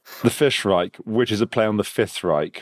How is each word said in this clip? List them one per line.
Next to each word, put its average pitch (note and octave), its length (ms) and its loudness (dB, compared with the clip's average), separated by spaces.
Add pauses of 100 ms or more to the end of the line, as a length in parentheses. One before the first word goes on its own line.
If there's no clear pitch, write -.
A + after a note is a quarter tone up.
(220)
The A#2+ 80 4
Fish - 340 0
Reich, F2+ 340 2
which A2+ 340 -2
is G#2 80 0
a A2+ 60 2
play A2 200 0
on G#2+ 100 0
the G2+ 80 0
Fifth - 380 -4
Reich, D#2+ 380 0